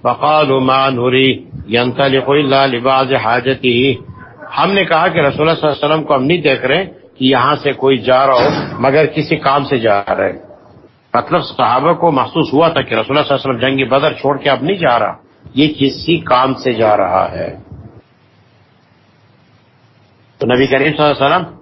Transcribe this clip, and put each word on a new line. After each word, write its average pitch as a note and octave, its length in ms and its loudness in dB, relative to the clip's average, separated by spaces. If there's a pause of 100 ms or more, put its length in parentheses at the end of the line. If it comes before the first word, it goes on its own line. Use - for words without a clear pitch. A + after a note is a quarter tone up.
وقالوا C3+ 560 0
ما C3+ 300 2
نری B2+ 560 0 (240)
ينطلق B2 580 0
الا C#3 380 2
لبعض C3 480 0
حاجته، B2 760 0 (680)
ہم F3 140 2
نے G3 140 0
کہا E3 220 2
کہ D#3+ 120 0
رسول C#3 200 0
اللہ D#3 200 2
صلی D#3 80 0
اللہ - 0 -
علیہ - 20 4
وسلم D3 340 0
کو D3 120 0
ہم B2+ 80 0
نہیں E3 140 2
دیکھ C3+ 280 0
رہے E3 200 0
کہ - 60 -18 (280)
یہاں C3 360 2
سے C#3+ 160 -2
کوئی C3+ 260 2
جا B2+ 300 2
رہا C3+ 60 4
ہو B2+ 160 4 (300)
مگر C#3 260 2
کسی D#3+ 300 -2
کام C#3 280 0
سے C3+ 140 -2
جا A2 220 2
رہا G2 260 -2
ہے۔ - 240 -8 (640)
مطلب D#3+ 280 0
صحابہ C3 520 0
کو E3 180 2
محسوس B2+ 420 -2
ہوا D#3+ 160 4
تھا D3 120 -2
کہ A2+ 140 -4
رسول C3 220 -2
اللہ D3+ 100 0
صلی C#3 80 0
اللہ C3+ 140 -4
علیہ A#2+ 80 -2
وسلم - 20 -8
جنگ C3+ 300 -2
بدر C#3+ 240 2
چھوڑ C#3 240 -2
کے C#3+ 120 -2
اب C3 120 2
نہیں F#3 160 -2
جا B2+ 220 2
رہا، G2 140 -2 (400)
یہ D3+ 260 2
کسی C#3 380 0
کام C3 360 0
سے B2 200 -2
جا G#2+ 240 2
رہا F#2 340 0
ہے۔ E2+ 260 -8 (2750)
تو B2 180 0
نبی C3 120 2
کریم C#3 300 0
صلی D3+ 80 2
اللہ C#3+ 80 2 (120)
علیہ - 0 -
وسلم E3+ 180 2 (180)